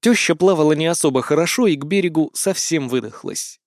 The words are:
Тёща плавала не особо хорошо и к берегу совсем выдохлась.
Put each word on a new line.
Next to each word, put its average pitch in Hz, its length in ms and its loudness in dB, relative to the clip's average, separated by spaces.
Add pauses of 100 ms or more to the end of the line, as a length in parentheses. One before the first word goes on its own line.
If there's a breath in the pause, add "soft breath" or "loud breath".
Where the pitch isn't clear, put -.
Тёща 226 340 2
плавала 156 380 4
не 156 140 0
особо 147 360 0
хорошо 165 440 0
и 165 100 2
к 139 80 -10
берегу 160 500 0
совсем 160 540 -2
выдохлась. - 800 -6